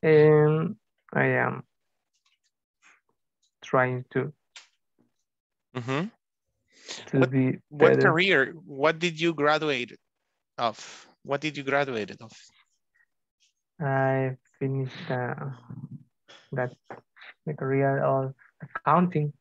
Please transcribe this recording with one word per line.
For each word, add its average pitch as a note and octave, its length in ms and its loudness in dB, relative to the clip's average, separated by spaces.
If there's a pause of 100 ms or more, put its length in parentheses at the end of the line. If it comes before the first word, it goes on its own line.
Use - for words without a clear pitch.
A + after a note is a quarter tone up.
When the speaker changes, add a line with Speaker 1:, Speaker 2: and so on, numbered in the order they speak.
Speaker 1:
And D#3 720 6 (380)
I C#3 100 2 (160)
am B2+ 220 -2 (2000)
trying B2+ 500 0
to, C3+ 200 -2 (1400)
Speaker 2:
Mm-hmm. C3 320 -4 (1000)
Speaker 1:
to C#3 120 -2
Speaker 2:
What, C3 120 2
Speaker 1:
be C3 280 0 (120)
Speaker 2:
what D3+ 200 6
Speaker 1:
better. C3+ 100 4
Speaker 2:
career, E3 520 2 (140)
what D3 320 0
did E3 200 -4
you E3 160 0
graduate D3 600 -2 (640)
of? - 500 -6 (140)
What C#3 180 -6
did D3+ 160 -8
you C#3+ 80 -10
graduate C3 460 -2 (100)
of? A2+ 100 -20 (1500)
Speaker 1:
I C3+ 560 -2 (240)
finished, C3+ 500 -6
uh, B2 240 -6 (1160)
that, B2+ 200 -6 (760)
the D3+ 80 -6
career C3+ 500 0
of C3+ 300 0 (280)
accounting. D3+ 800 0